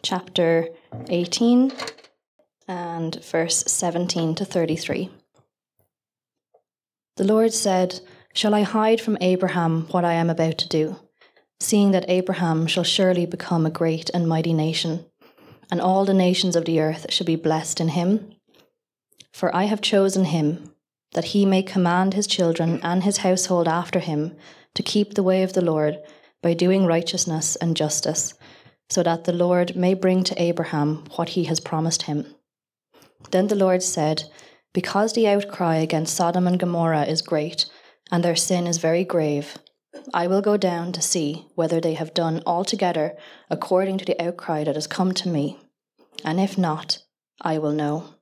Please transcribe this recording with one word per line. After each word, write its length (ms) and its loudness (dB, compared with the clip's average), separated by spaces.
chapter 640 0
eighteen 640 2
and 480 -6
verse 440 -2
seventeen 680 -2
to 100 -4
thirty-three. 680 -4
The 60 -2
Lord 300 4
said, 480 0
"Shall 180 2
I 100 4
hide 380 2
from 200 0
Abraham 720 2
what 120 2
I 100 2
am 140 2
about 300 0
to 100 -4
do, 280 0
seeing 320 4
that 180 0
Abraham 560 0
shall 160 0
surely 440 2
become 380 -2
a 60 2
great 420 -2
and 160 0
mighty 240 0
nation, 540 -2
and 100 -2
all 240 2
the 80 2
nations 440 4
of 80 2
the 160 2
earth 300 -2
shall 160 -2
be 100 2
blessed 440 -2
in 100 0
him? 420 0
For 220 -2
I 120 2
have 140 -2
chosen 440 2
him, 500 -2
that 140 -4
he 200 2
may 160 4
command 520 2
his 120 0
children 560 0
and 220 0
his 140 0
household 500 2
after 320 -2
him 360 -4
to 80 -4
keep 320 0
the 80 0
way 220 4
of 80 -4
the 120 0
Lord 340 0
by 140 0
doing 320 4
righteousness 680 -2
and 200 -2
justice, 560 -2
so 140 0
that 220 0
the 80 -2
Lord 420 2
may 180 2
bring 300 2
to 180 -4
Abraham 640 0
what 140 -4
he 160 -2
has 120 -2
promised 440 -2
him." 300 -6
Then 160 2
the 80 0
Lord 260 4
said, 400 -2
"Because 420 0
the 120 4
outcry 520 0
against 360 0
Sodom 320 2
and 100 2
Gomorrah 460 0
is 200 -2
great, 440 -2
and 100 2
their 140 2
sin 320 0
is 100 -2
very 240 2
grave, 560 -2
I 140 0
will 120 2
go 160 2
down 360 -2
to 100 -4
see 540 -4
whether 240 0
they 140 0
have 200 -8
done 320 0
altogether 720 -2
according 480 -2
to 60 -8
the 200 -2
outcry 380 -4
that 140 -2
has 100 -6
come 280 -2
to 140 -4
me, 300 -4
and 140 -2
if 180 -2
not, 460 -4
I 180 -2
will 140 -2
know." 500 -4